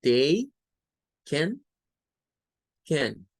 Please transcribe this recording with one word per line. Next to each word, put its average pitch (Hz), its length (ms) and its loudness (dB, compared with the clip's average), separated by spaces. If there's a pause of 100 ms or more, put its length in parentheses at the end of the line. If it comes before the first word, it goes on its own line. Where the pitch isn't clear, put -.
taken, 156 1600 -2 (1300)
ken. 113 400 -4 (140)